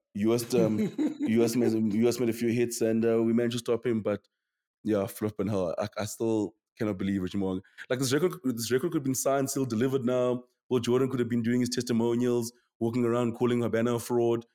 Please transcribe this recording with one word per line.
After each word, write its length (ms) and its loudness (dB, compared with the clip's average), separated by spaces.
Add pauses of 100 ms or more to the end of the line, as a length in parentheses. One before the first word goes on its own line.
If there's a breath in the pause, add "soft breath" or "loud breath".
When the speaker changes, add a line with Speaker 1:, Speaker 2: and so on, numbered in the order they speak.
(140)
Speaker 1:
U 200 2
S, 200 -2
um, 240 2
Speaker 2:
<laughs> 420 -2
Speaker 1:
U 240 4
S 100 0
made, 400 2
U 140 4
S 100 0
made 100 0
a 40 0
few 160 -2
hits, 320 0
and, 240 2
uh, 180 2
we 100 2
managed 200 2
to 60 -4
stop 280 -4
him. 140 0
But, 200 -2 (640)
yeah, 240 2
flipping 400 -4
hell, 320 0
I, 80 -2 (100)
I 100 -4
still 480 -2 (220)
cannot 220 -4
believe 240 -2
Richie 160 -4
Mo'unga. 220 -2 (280 loud breath)
Like, 120 0
this 120 0
record, 220 2 (100)
this 280 -4
record 180 0
could 80 -2
have 60 -4
been 100 -2
signed, 360 0
still 140 -2
delivered 400 0
now. 400 0 (260)
Will 100 2
Jordan 280 2
could 120 -2
have 80 0
been 140 0
doing 180 2
his 80 2
testimonials, 840 0 (280 soft breath)
walking 240 0
around 300 0
calling 280 2
Habana 320 0
a 40 0
fraud, 460 0 (100)